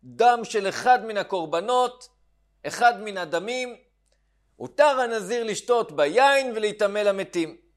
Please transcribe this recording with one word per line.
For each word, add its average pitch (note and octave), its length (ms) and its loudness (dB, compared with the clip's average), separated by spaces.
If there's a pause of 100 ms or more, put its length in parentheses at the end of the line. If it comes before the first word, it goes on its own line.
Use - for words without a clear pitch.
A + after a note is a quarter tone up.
דם A#3 400 4
של G3 240 -2
אחד A#3+ 360 4
מן A3 120 -6
הקורבנות, G3 920 -2 (580)
אחד A3+ 340 4
מן G#3+ 160 -10
הדמים, G3+ 600 -4 (800)
הותר C4 440 0
הנזיר A#3 440 -4
לשתות A3 480 -2
ביין B3 640 2
ולהיטמא G#3 420 -2
למתים. F#3+ 580 -2 (200)